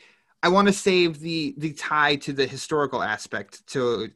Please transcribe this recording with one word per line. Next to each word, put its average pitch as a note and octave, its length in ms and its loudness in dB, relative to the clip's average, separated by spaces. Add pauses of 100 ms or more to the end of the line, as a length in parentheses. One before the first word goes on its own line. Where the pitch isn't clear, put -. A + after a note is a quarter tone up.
(420)
I F3 60 4
wanna G3 240 6
save F3+ 480 2
the, D#3+ 360 -4
the D3+ 160 -4
tie D3 440 0
to C#3+ 160 -6
the C3+ 120 0
historical C3 560 -2
aspect G#2 640 -6
to, A#2 480 -2